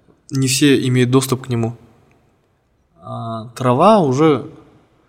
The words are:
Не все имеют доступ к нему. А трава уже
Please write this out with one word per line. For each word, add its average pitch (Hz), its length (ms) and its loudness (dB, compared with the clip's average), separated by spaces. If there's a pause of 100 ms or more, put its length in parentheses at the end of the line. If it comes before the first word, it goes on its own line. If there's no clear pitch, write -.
(300)
Не 135 180 -2
все 135 400 2
имеют 127 220 0
доступ 131 360 0
к - 20 -10
нему. 117 280 -4 (1200)
А 113 540 -12
трава 147 460 2
уже 139 500 0 (580)